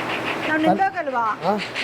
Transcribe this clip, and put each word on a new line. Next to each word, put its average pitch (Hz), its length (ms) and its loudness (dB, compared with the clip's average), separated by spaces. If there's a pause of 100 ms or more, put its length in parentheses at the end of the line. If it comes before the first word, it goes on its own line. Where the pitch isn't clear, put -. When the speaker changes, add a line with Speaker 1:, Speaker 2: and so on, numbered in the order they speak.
(480)
Speaker 1:
ನಾವ್ 311 140 2
ನೆಂದೋಗಲ್ವಾ? 311 580 2
Speaker 2:
ಹಾ? 208 380 0 (260)